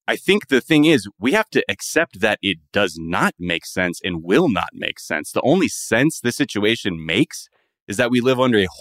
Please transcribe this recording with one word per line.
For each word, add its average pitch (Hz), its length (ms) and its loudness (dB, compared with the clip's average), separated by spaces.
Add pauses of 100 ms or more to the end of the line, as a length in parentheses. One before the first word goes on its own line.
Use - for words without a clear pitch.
I 113 80 0
think 202 320 0
the 123 140 4
thing 151 240 4
is, 127 240 2 (100)
we 127 140 0
have 220 160 0
to - 200 0
accept 123 520 -4
that 107 200 2
it 92 160 -2 (140)
does 98 260 0
not 87 400 -2
make 85 280 -4
sense 90 380 -4
and 85 200 -6
will 135 260 2
not 85 240 -2
make - 260 -8
sense. - 320 -6
The - 100 -2
only 170 260 2
sense - 520 0
the 120 120 -2
situation 104 760 -2
makes 87 420 -2 (400)
is 101 100 -6
that 120 120 0
we 123 120 2
live 123 180 2
under 127 180 4
a 95 100 4 (140)